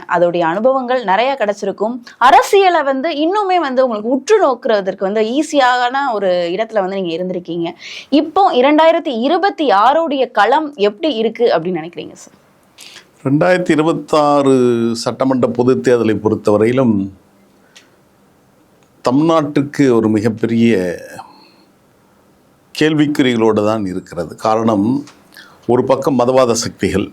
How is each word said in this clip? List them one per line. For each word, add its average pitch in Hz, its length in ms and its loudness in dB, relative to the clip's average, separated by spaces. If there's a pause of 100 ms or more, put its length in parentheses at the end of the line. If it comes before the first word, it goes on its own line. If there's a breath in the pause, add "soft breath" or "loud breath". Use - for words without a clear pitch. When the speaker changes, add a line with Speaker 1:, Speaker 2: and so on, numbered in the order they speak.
(180)
Speaker 1:
அதோடைய 175 340 0
அனுபவங்கள் 254 500 -2 (100)
நிறைய 233 200 0 (100)
கிடைச்சிருக்கும். 208 560 -4 (320 loud breath)
அரசியலை 381 640 4
வந்து 269 200 -4 (140)
இன்னுமே 370 420 0
வந்து 254 180 0
உங்களுக்கு 233 320 -4
உற்று 415 280 2
நோக்குறதுக்கு 202 640 -2
வந்து 214 140 -2 (160)
ஈஸியான 262 760 0
ஒரு 196 160 -2 (240)
இடத்துல 214 300 -4
வந்து 196 160 -6
நீங்க 170 160 -6
இருந்திருக்கீங்க. 175 520 -6 (520 loud breath)
இப்போ 339 220 0 (180)
இரண்டாயிரத்தி 320 520 2 (140)
இருபத்தி 349 400 0 (160)
ஆறுடைய 285 420 2 (140)
களம் 285 320 0 (180)
எப்படி 208 220 -4 (120)
இருக்கு 233 320 0
அப்படின்னு 170 280 -4
நினைக்கிறீங்க - 400 -16
சார்? - 180 -20 (840 loud breath)
Speaker 2:
ரெண்டாயிரத்தி 175 480 2
இருபத்தாறு 147 760 2 (520)
சட்டமன்ற 127 420 -2 (100)
பொதுத் 131 300 2
தேர்தலை 113 380 2
பொறுத்தவரையிலும் 110 680 2 (2000 soft breath)
தமிழ்நாட்டுக்கு 143 800 0 (100)
ஒரு 110 200 2
மிகப்பெரிய 113 600 0 (2000 loud breath)
கேள்விக்குறிகளோடு 127 960 0
தான் 110 140 -2 (100)
இருக்கிறது. 85 380 -10 (140)
காரணம், 110 420 0 (840 loud breath)
ஒரு 123 160 0
பக்கம் 135 320 0
மதவாத 123 420 2
சக்திகள், 95 500 -4